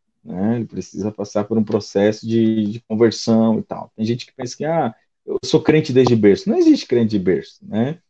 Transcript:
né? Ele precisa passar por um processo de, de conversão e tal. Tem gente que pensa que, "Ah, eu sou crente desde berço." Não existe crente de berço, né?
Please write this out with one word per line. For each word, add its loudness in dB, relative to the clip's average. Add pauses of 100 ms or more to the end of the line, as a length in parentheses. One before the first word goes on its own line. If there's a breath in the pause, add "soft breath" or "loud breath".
(200)
né? -4
Ele -6
precisa -10
passar -6
por -4
um 0
processo -2
de, 0
de -8
conversão 0
e -6
tal. -12
Tem -6
gente -6
que -20
pensa -12
que, -8
"Ah, -2 (320 soft breath)
eu -6
sou 0
crente 2
desde 6
berço." 4
Não 2
existe 4
crente 0
de 0
berço, -2
né? -4 (100)